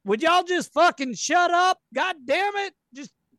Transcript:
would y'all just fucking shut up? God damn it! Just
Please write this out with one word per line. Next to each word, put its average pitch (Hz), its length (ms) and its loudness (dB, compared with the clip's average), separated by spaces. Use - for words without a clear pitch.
would 214 160 -2
y'all 339 220 2
just 349 300 -4
fucking 277 420 0
shut 339 360 0
up? 359 280 2
God 330 220 -4
damn 370 300 -2
it! 392 180 -6
Just 254 180 -18